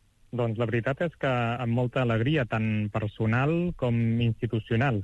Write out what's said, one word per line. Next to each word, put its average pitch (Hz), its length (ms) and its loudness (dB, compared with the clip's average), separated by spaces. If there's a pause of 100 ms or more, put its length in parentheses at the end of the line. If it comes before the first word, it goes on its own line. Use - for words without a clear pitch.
(320)
Doncs 117 240 0
la 117 120 0
veritat 120 360 -2
és 160 160 -4
que 143 80 0
amb 120 480 0
molta 123 240 0
alegria, 120 480 2
tant 107 440 0
personal 127 840 0
com 120 180 0 (300)
institucional, 113 800 0